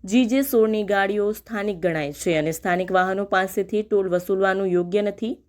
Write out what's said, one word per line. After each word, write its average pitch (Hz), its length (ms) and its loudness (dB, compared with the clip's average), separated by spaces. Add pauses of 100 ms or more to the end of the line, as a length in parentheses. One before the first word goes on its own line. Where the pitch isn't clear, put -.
જી 226 220 4
જે 262 160 2
સોળની 220 420 2
ગાડીઓ 202 480 0
સ્થાનિક 208 460 -6
ગણાય 160 360 -2
છે 165 240 0
અને 156 140 0
સ્થાનિક 180 400 -2
વાહનો 185 340 2
પાસેથી 190 580 -2
ટોલ 196 260 0
વસૂલવાનું 190 580 0
યોગ્ય 180 340 0
નથી. 208 360 -4 (120)